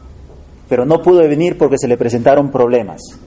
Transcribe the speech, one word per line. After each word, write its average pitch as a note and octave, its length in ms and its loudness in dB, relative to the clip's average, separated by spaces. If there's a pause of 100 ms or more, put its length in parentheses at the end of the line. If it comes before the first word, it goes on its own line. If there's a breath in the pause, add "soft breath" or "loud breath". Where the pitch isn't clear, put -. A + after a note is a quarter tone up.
(680)
pero B2 180 -2
no E3 160 0
pudo F3 260 4
venir E3+ 300 -2
porque C#3 180 0
se C3 120 -6
le A#2+ 100 0
presentaron B2+ 520 0
problemas. A#2+ 520 -2 (240)